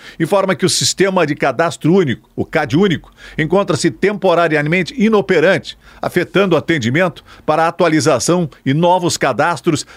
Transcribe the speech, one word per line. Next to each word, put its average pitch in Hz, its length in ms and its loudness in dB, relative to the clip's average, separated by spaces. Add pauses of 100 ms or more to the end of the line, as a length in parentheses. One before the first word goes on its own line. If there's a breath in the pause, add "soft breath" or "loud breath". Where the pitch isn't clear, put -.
(180 loud breath)
informa 190 380 0
que 196 100 -2
o 151 40 0
Sistema 185 560 0
de 143 100 -4
Cadastro 151 580 0
Único, 175 440 0
o 127 80 -4
cad 147 320 -2
Único, 185 340 0 (260 loud breath)
encontra-se 170 540 0
temporariamente 170 1040 0
inoperante, 190 840 2 (240 loud breath)
afetando 180 540 0
o - 20 2
atendimento 151 640 -2 (240 loud breath)
para 160 220 2
atualização 156 840 0 (160 loud breath)
e 135 80 0
novos 175 440 0
cadastros, 147 680 -2 (120)